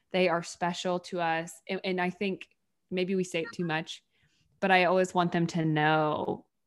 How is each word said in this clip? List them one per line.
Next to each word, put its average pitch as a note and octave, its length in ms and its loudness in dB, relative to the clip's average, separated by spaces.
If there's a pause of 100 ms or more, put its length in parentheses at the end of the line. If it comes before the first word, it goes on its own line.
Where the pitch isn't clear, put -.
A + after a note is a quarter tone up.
(120)
they F#3 160 4
are E3+ 140 0
special F3+ 580 -4
to F3+ 200 -8
us. E3 320 -2 (160)
And, F#3+ 140 -4
and F#3 160 -4
I F3+ 120 0
think F#3+ 360 -6 (440)
maybe F#3 240 -2
we F#3 100 0
say F3 160 -4
it D#3+ 140 -8
too F3+ 100 -6
much, D#3+ 380 -6 (580)
but F#3+ 100 2
I F#3 140 6
always F#3 300 4
want F3 180 2
them E3+ 160 2
to E3 160 -2
know D#3 800 2 (220)